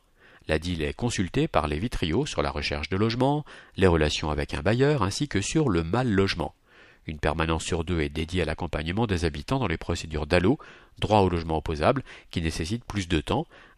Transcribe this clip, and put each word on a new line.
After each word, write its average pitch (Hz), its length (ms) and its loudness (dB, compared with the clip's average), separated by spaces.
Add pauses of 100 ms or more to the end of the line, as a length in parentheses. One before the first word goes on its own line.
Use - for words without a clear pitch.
(460)
La 78 140 0
dil 82 220 -4
est 71 120 -2
consultée 120 540 0
par 78 180 2
les 76 140 -2
Vitry 98 320 -2
Hauts 135 140 2
sur - 160 -2
la 69 100 0
recherche 73 380 -4
de 95 60 0
logement, 127 480 0 (320)
les 92 120 6
relations 80 420 2
avec 73 240 -2
un 73 80 -6
bailleur, 127 400 2
ainsi 101 240 0
que 98 140 -2
sur 151 280 0
le 85 140 2
mal 117 260 0
logement. 92 460 2 (520)
Une 78 120 -8
permanence 80 460 0
sur 85 200 -2
deux 85 160 0
est 71 80 0
dédiée 80 340 -2
à - 40 2
l'accompagnement 85 600 -2
des 87 200 0
habitants 76 320 -2
dans 123 80 0
les 82 100 0
procédures 78 500 -4
dalo, 90 320 4 (400)
droit 104 220 4
au 95 80 6
logement 80 300 0
opposable, 85 440 0 (280)
qui 92 100 -2
nécessite 82 440 -4
plus 98 240 -4
de 82 120 2
temps, 139 260 -2 (320)